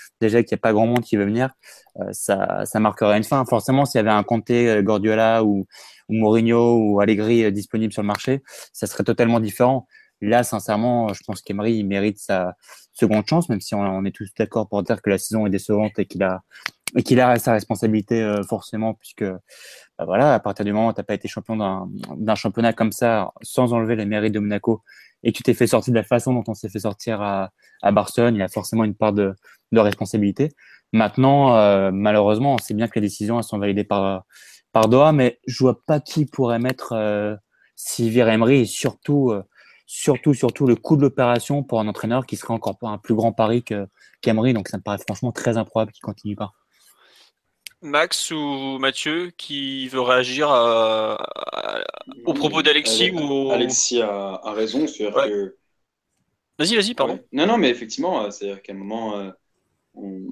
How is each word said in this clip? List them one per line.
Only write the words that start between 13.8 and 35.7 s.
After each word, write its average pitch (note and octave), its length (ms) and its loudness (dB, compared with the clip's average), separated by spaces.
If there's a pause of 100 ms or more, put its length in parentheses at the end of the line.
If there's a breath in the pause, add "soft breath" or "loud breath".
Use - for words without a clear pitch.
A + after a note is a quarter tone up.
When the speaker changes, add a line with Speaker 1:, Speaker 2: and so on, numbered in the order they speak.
Speaker 1:
on F#2+ 220 -2
est G2 60 -4
tous G2 260 -12
d'accord A2 320 -2
pour G2+ 140 -2
dire G#2 180 -2
que G2+ 100 -2
la F#2+ 80 2
saison G#2+ 280 -2
est G2+ 40 0
décevante G#2 480 -2
et G2 80 -2
qu'il F#2 180 -4
a, F#2 180 -2 (540 loud breath)
et - 80 2
qu'il B2+ 160 4
a B2 180 6
sa A#2+ 140 0
responsabilité, G#2+ 680 0
euh, G#2 220 0
forcément, A2 520 -6
puisque, - 300 -12
bah - 840 -12
voilà, A#2+ 280 4
à G#2+ 60 2
partir G2+ 240 -6
du G2+ 80 -2
moment A2 160 0
où G#2+ 40 -2
t'as G2+ 120 -8
pas G#2 100 -6
été G2+ 140 -6
champion A2 280 -10
d'un, F#2+ 320 -4 (280)
d'un G#2+ 180 -2
championnat A2+ 380 0
comme A2 180 -2
ça, A2 420 -2 (100)
sans B2 320 0
enlever A2+ 200 0
les G#2+ 120 -4
mérites G#2+ 260 -2
de G#2 80 -2
Monaco, G#2 420 -2 (440 soft breath)
et A2 60 2
que - 60 -6
tu - 40 -14
t'es A#2+ 120 2
fait A#2 120 2
sortir A#2+ 260 2
de A2+ 60 2
la G#2+ 60 -2
façon B2 300 0
dont A#2 140 -4
on A2 60 -6
s'est G#2 140 -12
fait G2+ 120 -8
sortir G#2 420 -6
à, G2 280 -4 (320 soft breath)
à G2+ 100 4
Barcelone, A2+ 440 2
il G2 60 -2
a F#2 60 -4
forcément A2+ 360 -2
une G#2 100 -2
part G#2+ 200 0
de, G2 200 0 (380 soft breath)
de A2+ 80 6
responsabilité. G#2 720 0 (400 soft breath)
Maintenant, C3 640 4
euh, G2 360 4
malheureusement, G#2+ 600 2
on A#2 40 0
sait - 160 -6
bien A2+ 140 -2
que - 80 -10
les A2 40 -2
décisions, G#2 380 -2
elles A2+ 60 -4
sont G#2 140 -6
validées G2+ 260 0
par, G2 400 -2 (480 loud breath)
par A2 160 4
Doha, C#3+ 240 6
mais B2+ 340 2
je B2+ 120 -8
vois B2+ 260 2